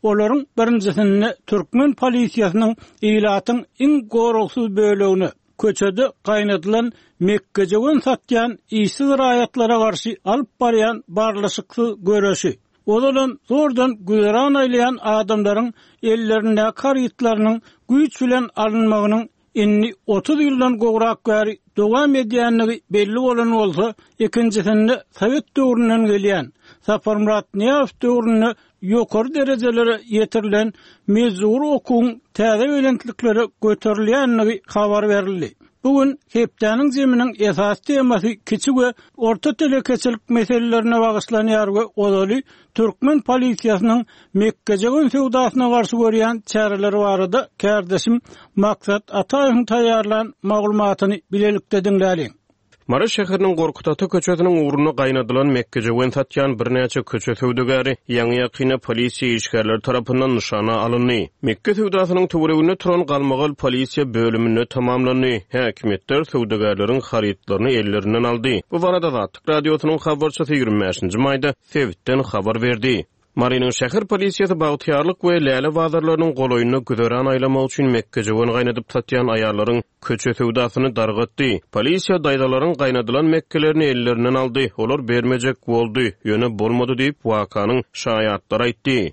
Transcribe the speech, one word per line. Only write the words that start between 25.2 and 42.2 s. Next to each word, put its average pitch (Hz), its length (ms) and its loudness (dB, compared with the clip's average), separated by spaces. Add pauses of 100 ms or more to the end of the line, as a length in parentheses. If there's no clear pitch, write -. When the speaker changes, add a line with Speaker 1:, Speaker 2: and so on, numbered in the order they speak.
Speaker 1:
döwründen 233 540 2
gelýän, 196 340 0 (360)
Sapar 214 360 -2
Murat 208 380 0
Niýazow 254 460 0
döwründe 233 480 2 (340)
ýokary 226 500 0
derejelere 240 640 0 (180)
ýetirilen 214 600 0 (340)
mezur 214 540 2 (160)
okuň 233 420 0 (140)
täze 220 400 2
belentlikleri 240 680 0 (200)
göterilýänligi 220 1040 0
habar 208 420 0
berildi. 190 400 -2 (340)
Bugun 277 340 2 (160)
hepdeniň 233 640 0
jeminiň 254 320 2 (200)
esas 202 320 0
temasy 247 500 0 (140)
kiçik 247 320 -2
we 247 160 2 (240)
orta 226 360 0
telekeçilik 254 760 -2
meselelerine 233 760 0
bagyşlanýar 214 680 0
we 220 80 0 (120)
odaly 202 460 0 (340)